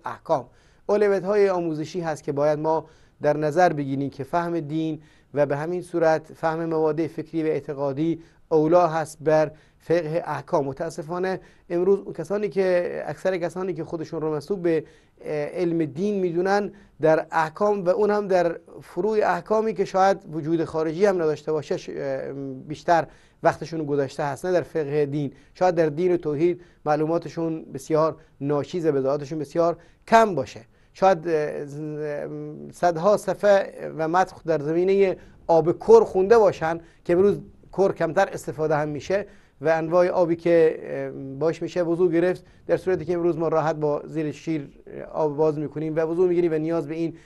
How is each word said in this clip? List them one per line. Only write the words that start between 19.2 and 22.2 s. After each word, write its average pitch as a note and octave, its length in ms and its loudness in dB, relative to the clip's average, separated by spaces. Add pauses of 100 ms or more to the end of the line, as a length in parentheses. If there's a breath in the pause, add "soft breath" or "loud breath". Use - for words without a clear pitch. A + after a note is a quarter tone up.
احکامی G#3+ 520 0
که F#3 100 -2
شاید F#3+ 340 4 (140)
وجود D#3+ 320 2
خارجی D#3+ 420 0
هم F#3+ 80 4
نداشته D#3 380 -2
باشه D#3 240 -2
ش-، - 180 -12
اه، C#3 380 -6 (360)